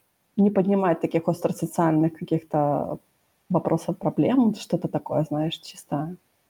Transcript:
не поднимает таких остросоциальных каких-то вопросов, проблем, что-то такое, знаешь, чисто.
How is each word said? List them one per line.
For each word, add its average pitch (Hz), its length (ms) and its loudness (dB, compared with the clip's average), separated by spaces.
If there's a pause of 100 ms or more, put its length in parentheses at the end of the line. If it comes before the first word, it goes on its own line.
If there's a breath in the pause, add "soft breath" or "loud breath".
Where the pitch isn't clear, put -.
(380)
не 202 140 6
поднимает 190 500 2
таких 160 260 -2
остросоциальных 160 880 0
каких-то 156 840 -2 (500)
вопросов, - 480 -2
проблем, 165 580 2
что-то - 320 -4
такое, 147 360 -2
знаешь, 156 360 -4
чисто. 156 560 -8 (340)